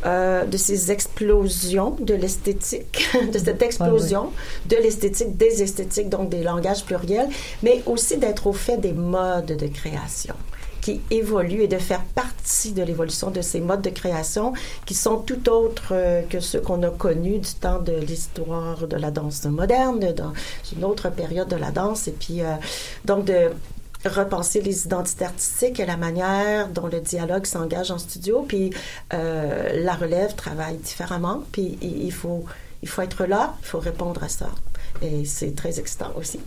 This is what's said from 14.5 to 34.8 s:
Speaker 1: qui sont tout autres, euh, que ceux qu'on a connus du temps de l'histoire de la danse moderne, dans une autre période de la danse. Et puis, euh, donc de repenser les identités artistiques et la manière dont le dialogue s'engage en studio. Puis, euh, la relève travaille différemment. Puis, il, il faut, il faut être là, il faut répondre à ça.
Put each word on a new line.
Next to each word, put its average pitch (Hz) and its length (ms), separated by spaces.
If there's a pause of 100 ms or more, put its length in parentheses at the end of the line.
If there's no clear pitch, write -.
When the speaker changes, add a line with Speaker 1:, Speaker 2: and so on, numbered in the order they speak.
Speaker 1:
qui - 100
sont 220 200
tout 247 340
autres, 226 440
euh, 180 300
que 180 180
ceux - 180
qu'on 175 240
a 175 60
connus 175 500
du - 140
temps 180 260
de 170 140
l'histoire 165 920
de 151 120
la 151 120
danse 147 360
moderne, 202 720
dans 156 160 (420)
une 165 80
autre 202 260
période 175 380
de 185 80
la 151 160
danse. 196 380
Et - 20
puis, 170 300
euh, 160 140 (500)
donc 196 180
de 180 280 (540)
repenser 196 540
les 196 240
identités 180 400
artistiques 247 560
et 202 60
la 175 100
manière 190 720
dont 175 200
le 165 120
dialogue 175 460
s'engage 175 440
en 180 80
studio. 190 480
Puis, 190 260 (420)
euh, 160 680
la 180 120
relève 175 420
travaille 156 400
différemment. 175 680 (100)
Puis, 180 280
il, 180 220
il 180 80
faut, 170 320 (380)
il - 80
faut - 140
être 190 220
là, 196 360
il - 60
faut 165 120
répondre 170 420
à 156 60
ça. - 220 (520)